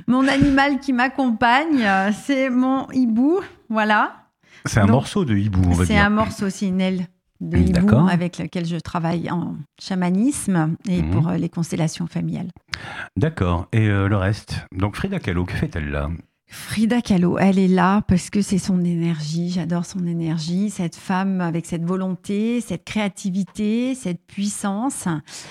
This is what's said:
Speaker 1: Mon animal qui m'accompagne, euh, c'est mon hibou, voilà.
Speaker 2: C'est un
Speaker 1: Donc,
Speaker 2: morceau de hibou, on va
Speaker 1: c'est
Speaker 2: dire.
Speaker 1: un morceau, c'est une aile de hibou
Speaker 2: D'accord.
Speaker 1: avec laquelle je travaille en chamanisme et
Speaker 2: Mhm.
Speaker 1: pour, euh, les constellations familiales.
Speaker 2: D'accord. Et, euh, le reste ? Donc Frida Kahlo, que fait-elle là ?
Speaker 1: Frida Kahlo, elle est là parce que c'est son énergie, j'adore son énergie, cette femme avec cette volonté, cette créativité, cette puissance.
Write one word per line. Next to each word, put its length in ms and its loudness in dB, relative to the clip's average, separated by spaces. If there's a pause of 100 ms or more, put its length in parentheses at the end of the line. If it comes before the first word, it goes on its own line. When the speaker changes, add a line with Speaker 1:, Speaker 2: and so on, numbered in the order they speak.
Speaker 1:
Mon 180 2
animal 540 4
qui 120 -2
m'accompagne, 880 2
euh, 300 2
c'est 360 0
mon 420 0
hibou, 500 2 (280)
voilà. 560 0 (400)
Speaker 2:
C'est 160 2
un 60 6
Speaker 1:
Donc, 60 6
Speaker 2:
morceau 320 2
de 120 2
hibou, 320 2
on 40 4
va 120 4
Speaker 1:
c'est 100 0
Speaker 2:
dire. 100 6
Speaker 1:
un 60 4
morceau, 380 0
c'est 180 -4
une 140 0
aile 260 0 (340)
de 180 0
hibou 140 4
Speaker 2:
D'accord. 360 6
Speaker 1:
avec 300 0
laquelle 280 -6
je 120 -4
travaille 520 -4
en 240 -4 (260)
chamanisme 960 0 (120)
et 140 2
Speaker 2:
Mhm. 80 0
Speaker 1:
pour, 180 2
euh, 80 0
les 140 -2
constellations 560 -4
familiales. 440 -6 (680)
Speaker 2:
D'accord. 560 0
Et, 160 4
euh, 200 2
le 80 2
reste ? 560 -2
Donc 240 -4
Frida 240 -4
Kahlo, 240 -2
que 100 -6
fait-elle 360 -4
là ? 180 -4 (440)
Speaker 1:
Frida 480 -2
Kahlo, 380 2
elle 220 4
est 80 4
là 400 4
parce 200 2
que 140 0
c'est 160 0
son 260 0
énergie, 680 -2
j'adore 340 -2
son 180 -6
énergie, 680 -2
cette 260 -6
femme 440 -2
avec 240 -2
cette 200 -4
volonté, 760 -2
cette 240 -8
créativité, 1120 -4
cette 320 -8
puissance. 800 -6 (440)